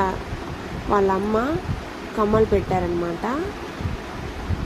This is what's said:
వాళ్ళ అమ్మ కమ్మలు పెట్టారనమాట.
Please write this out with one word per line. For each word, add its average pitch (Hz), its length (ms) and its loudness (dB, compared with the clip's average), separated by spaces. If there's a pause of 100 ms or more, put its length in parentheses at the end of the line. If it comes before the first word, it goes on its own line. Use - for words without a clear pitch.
(920)
వాళ్ళ 196 180 6 (100)
అమ్మ 214 160 2 (800)
కమ్మలు 220 380 4
పెట్టారనమాట. 175 720 0 (1400)